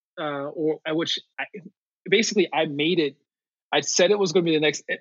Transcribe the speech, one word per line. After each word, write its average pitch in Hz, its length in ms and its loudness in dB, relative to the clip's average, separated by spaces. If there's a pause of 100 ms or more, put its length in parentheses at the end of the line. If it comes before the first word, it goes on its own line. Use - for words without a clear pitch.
(200)
uh, 143 280 -6
or 156 380 -2
I, 160 60 -2
which 160 260 -2 (200)
I, 139 60 -6 (640)
basically 202 440 2
I 160 140 2
made 156 320 0
it, 147 180 0 (580)
I 147 60 2
said 180 300 2
it 208 80 4
was 190 140 0
gonna 180 120 2
be 165 80 0
the 156 80 2
next 151 280 0
it 180 120 -4